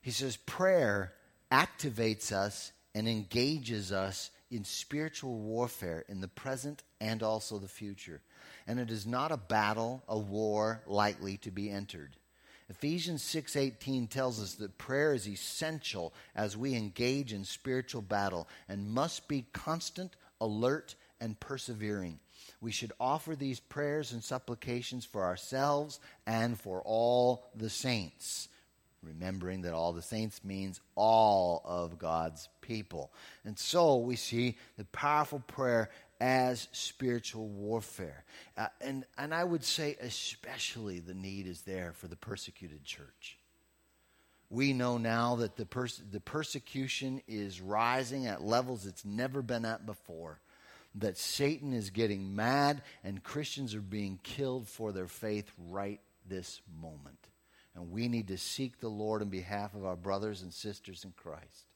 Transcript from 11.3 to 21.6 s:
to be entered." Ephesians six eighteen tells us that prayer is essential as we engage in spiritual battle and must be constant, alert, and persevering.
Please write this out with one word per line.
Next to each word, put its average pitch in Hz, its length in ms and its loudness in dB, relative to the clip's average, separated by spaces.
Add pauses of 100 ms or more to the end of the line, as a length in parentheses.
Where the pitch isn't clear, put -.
to - 120 -10
be 101 200 -4
entered." 95 440 -8 (540)
Ephesians 160 540 -2
six - 340 -2
eighteen 135 500 0
tells 127 340 0
us 98 160 -4
that 101 220 -8
prayer 143 360 4
is 101 120 0
essential 104 840 -4 (240)
as 104 200 0
we 131 180 0
engage 120 580 0
in 98 120 -4
spiritual 127 580 -4
battle 98 440 2 (220)
and 101 220 -4
must 139 360 0
be 135 280 -2
constant, 170 600 -6 (240)
alert, 117 560 2 (240)
and 110 220 -6
persevering. 104 800 -4 (400)